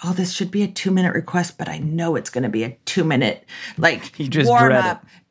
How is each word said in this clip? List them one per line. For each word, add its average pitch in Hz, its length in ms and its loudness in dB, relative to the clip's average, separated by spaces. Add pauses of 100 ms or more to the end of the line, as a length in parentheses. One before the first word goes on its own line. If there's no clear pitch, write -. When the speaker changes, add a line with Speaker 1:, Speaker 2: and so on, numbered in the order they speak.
Speaker 1:
"Oh, 175 80 -2
this 180 200 0
should 185 180 -4
be 208 120 0
a 196 60 0
two-minute 185 460 2
request, 170 440 -2
but - 100 -8
I 156 100 -8
know 156 380 -2
it's 107 140 -6
gonna 123 180 -2
be 110 160 -2
a 123 200 -10
two-minute, 135 600 0 (320)
like, 156 420 -2
Speaker 2:
You 147 100 -4
just 131 200 2
Speaker 1:
warm 240 200 6
Speaker 2:
dread 127 160 4
it. - 40 0
Speaker 1:
up - 180 -6 (240)